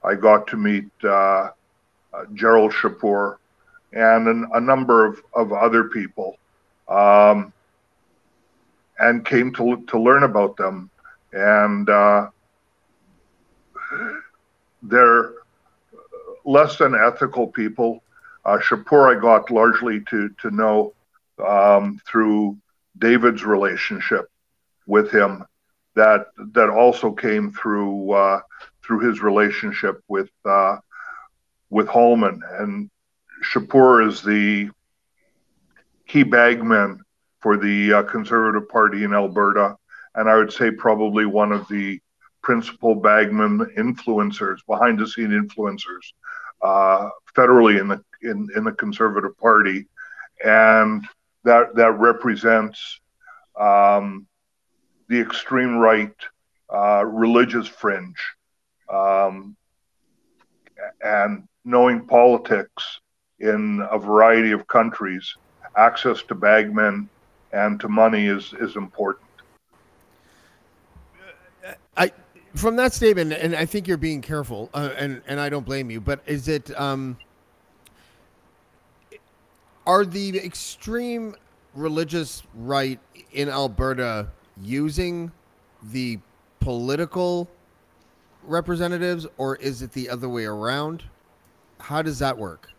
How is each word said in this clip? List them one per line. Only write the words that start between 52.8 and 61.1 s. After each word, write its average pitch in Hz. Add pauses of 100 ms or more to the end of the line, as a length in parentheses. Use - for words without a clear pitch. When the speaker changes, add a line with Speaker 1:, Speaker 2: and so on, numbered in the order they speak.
Speaker 1:
um, 101 (840)
the 120
extreme 127
right, 107 (580)
uh, 101
religious 113
fringe, 92 (760)
um, 98 (1500)
and 104 (160)